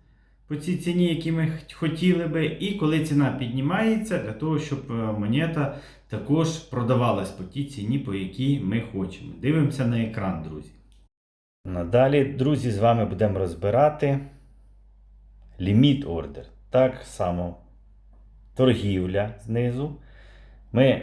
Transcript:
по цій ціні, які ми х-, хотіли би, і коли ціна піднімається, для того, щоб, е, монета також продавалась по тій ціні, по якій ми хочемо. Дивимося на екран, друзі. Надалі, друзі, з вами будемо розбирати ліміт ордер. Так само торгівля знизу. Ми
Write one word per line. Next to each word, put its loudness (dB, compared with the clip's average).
по -6
цій -4
ціні, 2
які 0
ми 2
х-, -8
хотіли 2
би, 0
і -4
коли 0
ціна 2
піднімається, 0
для -6
того, -2
щоб, -6
е, -4
монета -2
також 0
продавалась 0
по -12
тій -6
ціні, -4
по -6
якій -2
ми -2
хочемо. -8
Дивимося 2
на 0
екран, -4
друзі. -14
Надалі, 2
друзі, 0
з -2
вами 4
будемо 0
розбирати 2
ліміт 4
ордер. -8
Так 2
само -4
торгівля 2
знизу. -4
Ми 4